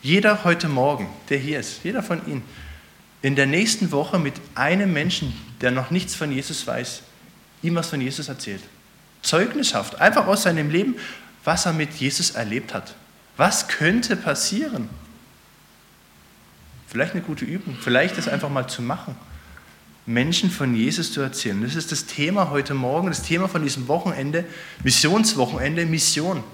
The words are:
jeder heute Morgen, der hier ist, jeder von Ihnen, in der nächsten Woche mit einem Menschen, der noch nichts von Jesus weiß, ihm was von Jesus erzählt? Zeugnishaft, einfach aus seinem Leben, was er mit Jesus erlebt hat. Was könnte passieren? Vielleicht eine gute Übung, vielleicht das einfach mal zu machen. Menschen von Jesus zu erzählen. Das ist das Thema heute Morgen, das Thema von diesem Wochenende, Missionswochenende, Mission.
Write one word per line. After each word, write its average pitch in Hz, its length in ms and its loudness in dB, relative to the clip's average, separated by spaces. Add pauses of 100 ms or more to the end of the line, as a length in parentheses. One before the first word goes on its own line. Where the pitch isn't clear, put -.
jeder 202 440 4
heute 170 240 4
Morgen, 135 400 2 (200)
der 139 100 0
hier 143 200 -4
ist, - 240 -8
jeder 214 200 -4
von 170 260 -4
Ihnen, 139 140 -4 (760)
in 139 140 2
der 135 120 4
nächsten 185 440 2
Woche 147 300 2
mit 139 140 0 (200)
einem 180 380 2
Menschen, 156 420 0 (260)
der 123 120 2
noch 131 180 -2
nichts 180 240 -2
von 151 160 -4
Jesus 139 380 -6
weiß, 120 340 -6 (600)
ihm 165 120 0
was 165 140 0
von 147 120 -4
Jesus 131 280 -4
erzählt? 107 340 -8 (600)
Zeugnishaft, 196 760 0
einfach 202 280 6
aus 202 160 4
seinem 156 260 2
Leben, 202 240 2 (480)
was 165 240 0
er 175 60 2
mit 156 220 0
Jesus 143 360 0
erlebt 113 420 -4
hat. - 220 -8 (420)
Was 165 300 4
könnte 208 480 2
passieren? 190 760 -2 (2000)
Vielleicht 135 280 -2
eine 185 80 -2
gute 131 220 -6
Übung, 151 360 -6
vielleicht 131 360 2
das - 120 -2
einfach - 200 -2
mal 131 200 -2
zu - 140 -6
machen. 131 340 -6 (880)
Menschen 151 460 2
von 127 240 0
Jesus - 360 0
zu 143 80 -4
erzählen. 110 400 -2
Das 127 140 -2
ist 160 160 -4
das - 160 -4
Thema 170 440 0
heute 143 240 0
Morgen, 139 340 0
das 151 140 -4
Thema 175 260 0
von 175 160 -2
diesem 127 240 -4
Wochenende, 151 560 0 (400)
Missionswochenende, 151 1000 4
Mission. 160 680 0